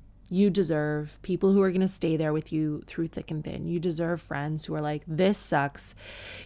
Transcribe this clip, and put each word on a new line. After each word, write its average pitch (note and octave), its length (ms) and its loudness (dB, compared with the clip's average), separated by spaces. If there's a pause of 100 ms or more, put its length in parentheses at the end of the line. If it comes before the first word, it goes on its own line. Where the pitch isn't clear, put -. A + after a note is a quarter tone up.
(300)
you G3+ 180 6
deserve D3+ 720 0
people F#3+ 320 2
who G3 80 6
are F#3+ 100 4
gonna F#3+ 160 2
stay D#3+ 300 0
there D#3 160 2
with D#3 220 -2
you D#3 320 0
through E3 200 -4
thick - 240 -10
and D#3 140 -4
thin. - 220 -8
You E3+ 120 -2
deserve E3+ 400 -2
friends D3+ 460 -4
who D#3 100 -6
are D3+ 60 -4
like, D3+ 260 -4
"This F#3 300 2
sucks. - 580 0 (520)